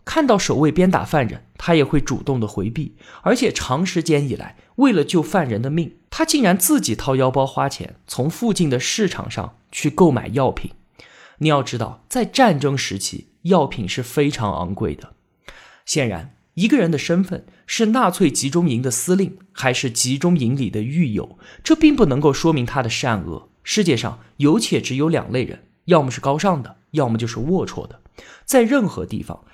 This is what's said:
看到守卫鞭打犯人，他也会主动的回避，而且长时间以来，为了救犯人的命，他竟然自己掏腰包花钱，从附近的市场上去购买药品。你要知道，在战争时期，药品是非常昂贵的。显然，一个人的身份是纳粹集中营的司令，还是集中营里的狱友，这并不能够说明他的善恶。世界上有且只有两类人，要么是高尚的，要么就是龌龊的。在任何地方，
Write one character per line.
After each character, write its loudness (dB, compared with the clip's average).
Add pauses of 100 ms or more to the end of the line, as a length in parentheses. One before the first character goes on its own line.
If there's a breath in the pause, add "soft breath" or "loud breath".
看 0
到 6
守 0
卫 4
鞭 4
打 0
犯 0
人， -8 (120)
他 0
也 6
会 2
主 -2
动 -2
的 -2
回 -4
避， -8 (260 loud breath)
而 2
且 0
长 -2
时 -2
间 0
以 -4
来， -12 (200 soft breath)
为 6
了 4
救 0
犯 0
人 -2
的 -4
命， -4 (120)
他 -2
竟 2
然 4
自 2
己 -2
掏 -2
腰 2
包 0
花 -2
钱， -12 (120)
从 -4
附 -2
近 2
的 0
市 -2
场 -8
上 -10 (160)
去 -4
购 4
买 -2
药 0
品。 -8 (680 loud breath)
你 0
要 2
知 -6
道， -8
在 -2
战 4
争 0
时 -6
期， -10 (160)
药 4
品 -8
是 -6
非 0
常 -4
昂 -6
贵 -4
的。 -20 (720 loud breath)
显 -2
然， -10 (200)
一 0
个 4
人 2
的 0
身 0
份 -10 (200 soft breath)
是 0
纳 2
粹 2
集 -2
中 2
营 0
的 -2
司 -2
令， -2 (160)
还 0
是 -4
集 -2
中 2
营 0
里 -2
的 -4
狱 0
友， -6 (260 loud breath)
这 2
并 6
不 6
能 4
够 4
说 0
明 0
他 -4
的 -6
善 -2
恶。 -12 (140)
世 0
界 2
上 -6 (180 soft breath)
有 4
且 -2
只 -6
有 0
两 -2
类 -2
人， -12 (220)
要 4
么 -4
是 -8
高 0
尚 0
的， -16 (160)
要 0
么 0
就 -4
是 -6
龌 -2
龊 -10
的。 -20 (440 loud breath)
在 4
任 2
何 -6
地 -8
方， -14 (100)